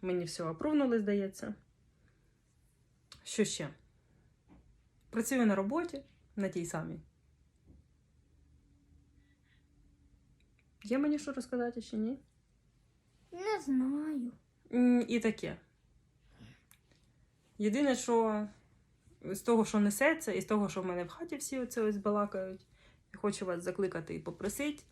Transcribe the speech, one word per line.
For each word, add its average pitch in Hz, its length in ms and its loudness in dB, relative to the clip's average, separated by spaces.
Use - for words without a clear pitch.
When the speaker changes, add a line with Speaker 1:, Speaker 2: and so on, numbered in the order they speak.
Speaker 1:
мені 180 240 0
все 170 180 -8
апрувнули, 240 560 2
здається. 202 560 -2
Що - 220 0
ще? 147 240 -6
Працюю 233 360 2
на 202 100 4
роботі, 277 460 -2
на 196 140 0
тій 175 160 -4
самій. 165 340 -6
Є 233 140 0
мені 294 220 2
що 285 140 -6
розказати 240 480 -4
чи 220 160 -8
ні? 233 220 -2
Speaker 2:
Не 381 300 -2
знаю. 269 720 0
Speaker 1:
М, 247 340 6
і 233 120 0
таке. 214 380 0
Єдине, 247 380 4
що 220 520 2
з 190 180 -6
того, 220 260 4
що 214 140 2
несеться, 233 520 4
і 185 100 0
з 196 40 -6
того, 208 240 2
що 185 120 -4
в 185 40 -2
мене 180 180 -2
в 175 60 -8
хаті 330 260 -10
всі 269 240 -6
оце 247 220 -4
ось 214 160 0
балакають, 202 720 -2
я - 60 -18
хочу 202 260 -2
вас 175 180 -2
закликати 175 520 -2
і 160 40 -6
попросити, 208 720 -4